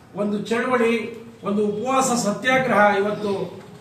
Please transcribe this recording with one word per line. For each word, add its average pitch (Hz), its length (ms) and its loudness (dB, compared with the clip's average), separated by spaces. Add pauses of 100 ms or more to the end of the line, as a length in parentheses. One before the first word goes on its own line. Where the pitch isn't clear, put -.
(160)
ಒಂದು 208 260 -2
ಚಳವಳಿ, 233 520 2 (480)
ಒಂದು 208 260 0
ಉಪವಾಸ 254 440 0
ಸತ್ಯಾಗ್ರಹ 208 840 2
ಇವತ್ತು 196 640 -2 (200)